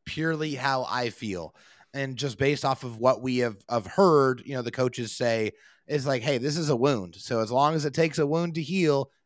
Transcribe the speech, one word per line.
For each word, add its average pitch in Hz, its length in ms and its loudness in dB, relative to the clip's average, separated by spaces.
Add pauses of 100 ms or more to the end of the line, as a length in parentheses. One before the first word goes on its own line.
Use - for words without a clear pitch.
purely 156 500 -4
how 131 340 -2
I 120 220 -2
feel. 90 440 -8 (380)
And 135 240 -6
just 120 220 -6
based 139 260 0
off 135 200 0
of 117 140 -10
what 120 240 4
we 127 160 0
have, 120 180 0 (120)
have 113 180 -2
heard, 139 580 6
you 139 100 -8
know, 127 80 -4
the 117 80 -4
coaches 123 420 -2
say 113 400 0 (340)
is 143 200 -2
like, 131 160 0
"Hey, 135 160 0
this 143 180 -2
is 156 140 -2
a 135 60 2
wound. 113 400 0
So 117 240 -2
as 110 120 -2
long 143 220 2
as 151 100 -2
it 143 80 -2
takes 160 260 0
a 151 80 2
wound 165 280 -2
to 165 80 -4
heal 147 480 0 (160)